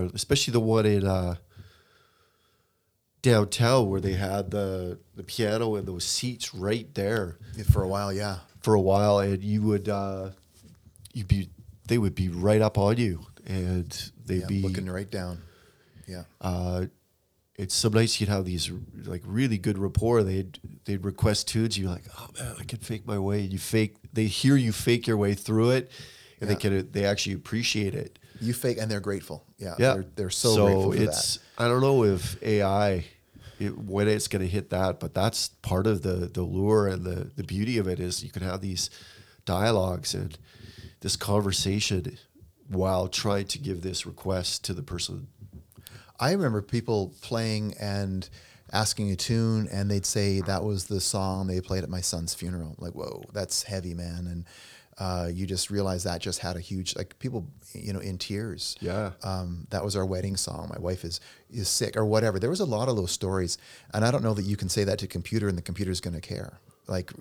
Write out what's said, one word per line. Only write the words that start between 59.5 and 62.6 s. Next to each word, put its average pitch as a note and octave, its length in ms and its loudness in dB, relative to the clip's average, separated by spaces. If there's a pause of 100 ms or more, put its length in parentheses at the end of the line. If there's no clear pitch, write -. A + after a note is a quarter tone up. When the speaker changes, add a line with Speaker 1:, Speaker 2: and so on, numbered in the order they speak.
Speaker 2:
"That F#2 120 -2
was G2+ 140 -2
our F#2+ 80 0
wedding F#2 320 -2
song. E2 320 -6
My - 100 -10
wife F2+ 240 -4
is, E2+ 160 -8 (320)
is G#2 160 -4
sick," - 300 0
or A2 80 4
whatever. G#2+ 340 4
There A#2 100 2
was F#3 120 0